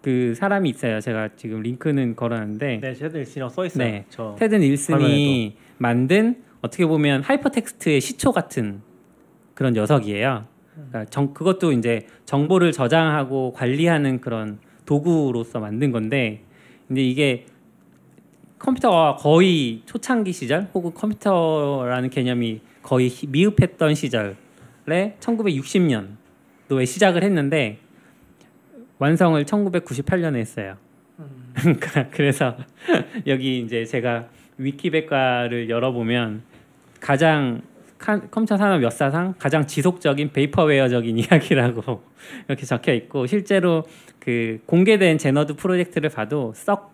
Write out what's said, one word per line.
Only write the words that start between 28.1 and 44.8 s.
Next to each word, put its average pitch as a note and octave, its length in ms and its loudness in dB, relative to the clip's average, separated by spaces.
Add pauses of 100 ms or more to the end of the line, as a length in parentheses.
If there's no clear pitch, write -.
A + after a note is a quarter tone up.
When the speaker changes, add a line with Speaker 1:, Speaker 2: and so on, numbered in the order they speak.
Speaker 1:
완성을 D#3+ 460 2
천구백구십팔 F3 800 -2
년에 D3 180 -2
했어요. G2 380 -8 (420)
Speaker 3:
음. C#3 320 -20
Speaker 1:
<laughs> - 20 -20
그러니까 C#3 580 0
그래서 C#3 440 0 (320)
<laughs> C4 400 -2
여기 C3 320 -2
이제 A2+ 240 -4
제가 A#2 460 -4 (280)
위키백과를 C3 1120 -2
열어보면 A#2 760 -2 (580)
가장 C#3+ 600 2 (360)
칸-, - 340 -4
컴퓨터 A3 240 0
산업 F#3+ 280 2
역사상 D3+ 540 0
가장 D3 300 0
지속적인 D3 640 0
베이퍼웨어적인 C3+ 880 2
<laughs> - 0 -
이야기라고 B2 840 2 (440)
이렇게 C#3 180 -6
적혀 B2 280 0
있고, B2 340 -4
실제로 F3+ 560 0 (360)
그 A2+ 460 -4
공개된 F#3 520 4